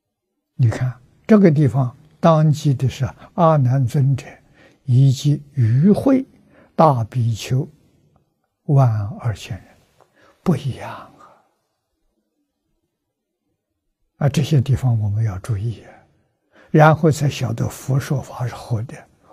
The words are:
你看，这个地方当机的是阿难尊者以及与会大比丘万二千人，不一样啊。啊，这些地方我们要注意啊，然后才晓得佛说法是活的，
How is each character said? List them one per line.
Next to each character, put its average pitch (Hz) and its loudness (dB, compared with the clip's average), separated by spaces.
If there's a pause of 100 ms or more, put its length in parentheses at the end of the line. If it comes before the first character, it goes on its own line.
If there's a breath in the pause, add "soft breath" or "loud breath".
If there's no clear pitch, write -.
(580)
你 117 2
看， - -6 (280)
这 220 6
个 190 6
地 147 2
方 123 -2 (240)
当 156 4
机 143 0
的 123 -2
是 - -8 (300 loud breath)
阿 160 4
难 127 0
尊 135 0
者 - -10 (580 soft breath)
以 131 4
及 143 -2 (100)
与 131 2
会 262 2 (480 soft breath)
大 139 2
比 117 -2
丘 127 -4 (960)
万 120 2 (120)
二 117 -6
千 - -14
人， - -20 (680 soft breath)
不 160 0
一 - -6
样 - -14
啊。 - -20 (2750)
啊， 147 0
这 156 0
些 131 2
地 127 0
方 117 0
我 104 -2
们 107 -2
要 95 -4
注 104 -6
意 107 -8
啊， - -20 (760 soft breath)
然 156 6
后 160 2
才 147 0
晓 113 -6
得 120 -4
佛 - -4
说 135 -4
法 - -10
是 113 -8
活 110 -6
的， - -18 (240 soft breath)